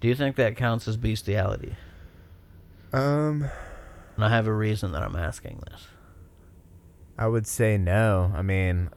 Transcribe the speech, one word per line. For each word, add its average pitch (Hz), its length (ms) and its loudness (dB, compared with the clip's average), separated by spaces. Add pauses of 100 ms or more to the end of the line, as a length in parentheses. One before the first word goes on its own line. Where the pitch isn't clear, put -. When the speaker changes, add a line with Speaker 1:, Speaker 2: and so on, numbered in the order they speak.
Speaker 1:
do 117 60 2
you 123 80 4
think 139 220 -2
that 113 200 2
counts 117 300 0
as 110 100 -2
bestiality? 104 800 -2 (1160)
Speaker 2:
Um, 147 580 0 (680)
Speaker 1:
And 107 100 2
I 107 40 4
have 113 180 4
a 110 60 2
reason 107 380 0
that 71 120 -2
I'm 85 120 -6
asking - 540 -6
this. - 180 -18 (1300)
Speaker 2:
I 110 100 0
would 113 200 0
say 110 300 2
no. 95 580 4
I 82 60 -2
mean, 92 560 0